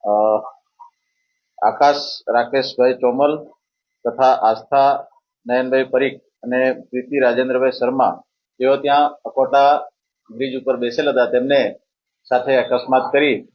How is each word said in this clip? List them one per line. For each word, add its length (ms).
અ, 20
આકાશ 340
રાકેશભાઈ 600
ચોમલ 440
તથા 180
આસ્થા 840
નયનભાઈ 360
પરીખ 380
અને 300
પ્રીતિ 460
રાજેન્દ્રભાઈ 520
શર્મા, 520
તેઓ 180
ત્યાં 340
અકોટા 600
બ્રિજ 280
ઉપર 140
બેસેલ 320
હતા, 160
તેમને 540
સાથે 280
અકસ્માત 540
કરી 440